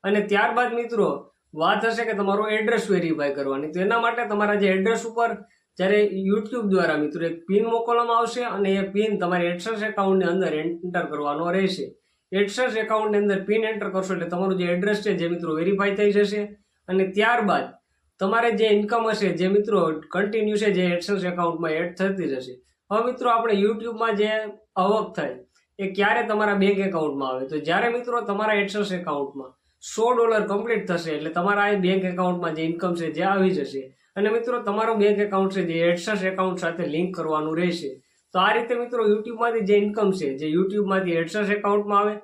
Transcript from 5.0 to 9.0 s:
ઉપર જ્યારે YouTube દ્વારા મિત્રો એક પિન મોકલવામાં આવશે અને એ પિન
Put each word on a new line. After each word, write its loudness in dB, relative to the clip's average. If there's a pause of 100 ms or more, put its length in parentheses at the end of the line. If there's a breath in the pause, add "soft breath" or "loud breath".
ઉપર 0 (480 loud breath)
જ્યારે 2 (300)
YouTube -2
દ્વારા 2
મિત્રો -4
એક -8
પિન 2
મોકલવામાં 2
આવશે -2
અને -2
એ 0 (100)
પિન 0